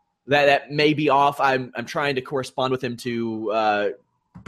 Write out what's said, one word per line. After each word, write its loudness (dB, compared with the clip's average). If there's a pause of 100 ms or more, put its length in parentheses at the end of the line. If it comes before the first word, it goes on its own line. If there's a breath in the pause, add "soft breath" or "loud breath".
(260)
that, 2
that 2
may 2
be 0
off. 4
I'm, 0
I'm -8
trying -2
to -2
correspond -4
with -2
him -6
to, -4
uh, 2 (580)